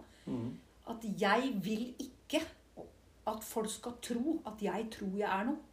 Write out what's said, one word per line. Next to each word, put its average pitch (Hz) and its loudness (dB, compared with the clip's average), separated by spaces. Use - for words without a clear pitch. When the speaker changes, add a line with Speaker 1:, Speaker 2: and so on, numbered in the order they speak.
Speaker 1:
Mm. 120 -2
Speaker 2:
at - -6
jeg 233 6
vil 220 0
ikke - -2
at 220 0
folk 220 0
skal - -4
tro 254 0
at 214 -8
jeg 202 0
tror 196 -4
jeg 202 2
er 196 4
noe. 294 2